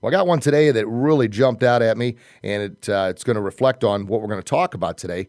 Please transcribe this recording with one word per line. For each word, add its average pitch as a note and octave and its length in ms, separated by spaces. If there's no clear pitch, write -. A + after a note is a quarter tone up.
Well, - 80
I D3 80
got F#3+ 100
one E3+ 140
today D3 300
that A2 160
really B2+ 420
jumped A2+ 340
out A#2+ 200
at A2+ 140
me, A#2+ 200
and G#2 200
it, - 260
uh, G2 220
it's - 140
gonna A2+ 160
reflect A#2 420
on G2+ 240
what G#2+ 140
we're G#2+ 80
gonna G2+ 140
talk E3+ 320
about E2+ 240
today, F2+ 300